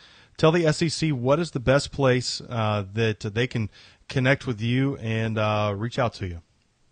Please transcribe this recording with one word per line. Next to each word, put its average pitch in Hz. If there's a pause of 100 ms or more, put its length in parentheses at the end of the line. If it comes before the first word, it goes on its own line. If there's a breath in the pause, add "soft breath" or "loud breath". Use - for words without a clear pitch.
(360 soft breath)
tell 160
the 175
S 151
E 170
C 156
what 135
is 165
the 147
best 131
place, 127
uh, 107 (100)
that 110
they 113
can 113 (400 soft breath)
connect 131
with 113
you 127
and, 113
uh, 107
reach 117
out 120
to 101
you. 85 (520)